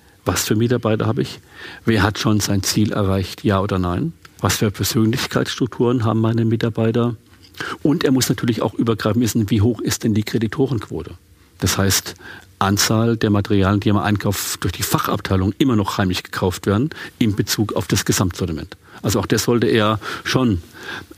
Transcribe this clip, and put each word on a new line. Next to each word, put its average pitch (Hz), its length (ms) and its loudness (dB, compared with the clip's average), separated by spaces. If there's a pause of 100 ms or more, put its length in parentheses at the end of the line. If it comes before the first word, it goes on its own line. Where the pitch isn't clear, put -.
(240)
was 87 200 -2
für 110 120 0
Mitarbeiter 113 500 2
habe 131 160 0
ich? - 180 -6 (460)
Wer 110 160 4
hat 104 160 0
schon 107 220 2
sein 101 220 0
Ziel 107 300 0
erreicht, 95 520 -2
ja 98 180 4
oder 101 160 0
nein? 92 340 -2 (280)
Was - 180 0
für 110 120 2
Persönlichkeitsstrukturen 120 1300 0
haben 110 160 2
meine 113 240 2
Mitarbeiter? 113 720 0 (640)
Und 143 220 2
er 147 80 2
muss 127 160 2
natürlich 117 320 0
auch - 140 -2
übergreifend 113 480 2
wissen, 110 260 0
wie 110 140 2
hoch 117 180 2
ist - 240 -2
denn 113 80 2
die 104 120 2
Kreditorenquote? 113 880 -2 (480)
Das - 180 0
heißt, - 360 0 (440)
Anzahl 110 580 0
der 110 140 0
Materialien, 101 500 2
die - 80 0
im 101 80 4
Einkauf 101 640 -2
durch 98 120 0
die - 100 -8
Fachabteilung - 760 0
immer 131 200 -2
noch 101 200 -2
heimlich 92 260 0
gekauft - 440 -4
werden, 107 240 0 (280)
in 110 160 2
Bezug 104 380 -2
auf - 160 -4
das 110 160 0
Gesamtsortiment. 87 720 -2 (240)
Also - 200 0
auch 87 60 -4
das 117 180 0
sollte 120 240 2
er 107 300 2 (260)
schon, 120 360 2 (580)